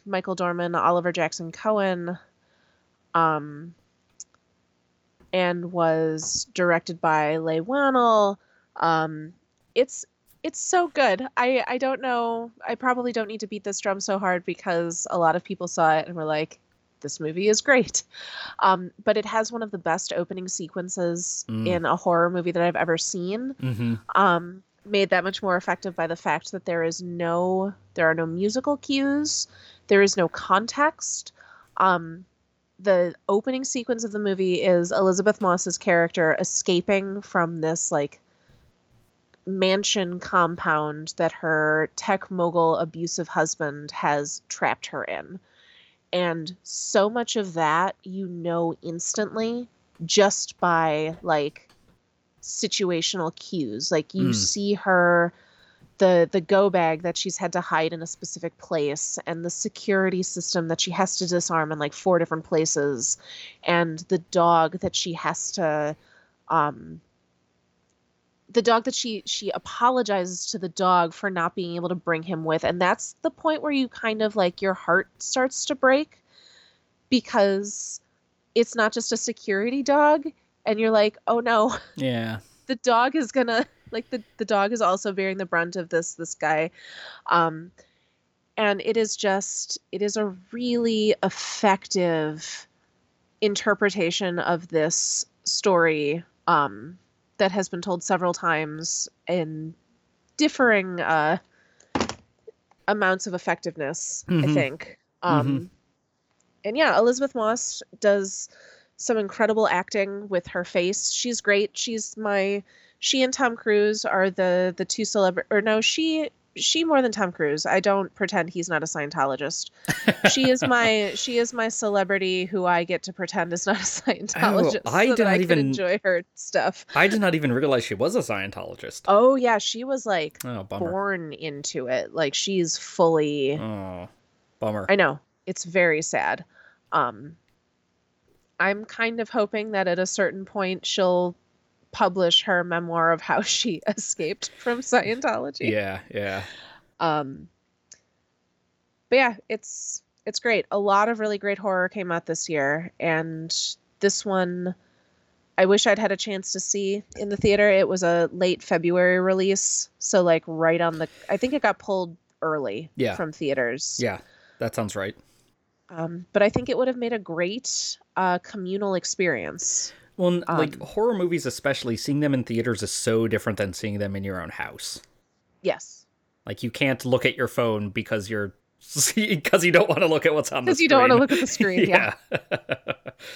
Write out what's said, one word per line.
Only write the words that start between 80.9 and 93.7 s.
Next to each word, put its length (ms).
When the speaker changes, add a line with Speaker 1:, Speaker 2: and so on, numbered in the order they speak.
Speaker 1:
like, 260
"Oh 140
no." 340
<laughs> 100
Speaker 2:
Yeah. 440
Speaker 1:
The 120
dog 380
is 160
gonna, 340
like, 180
the, 120
the 80
dog 280
is 80
also 320
bearing 240
the 80
brunt 300
of 140
this, 260
this 200
guy. 340
Um, 440
and 240
it 160
is 180
just, 600
it 120
is 140
a 180
really 720
effective 1400
interpretation 1000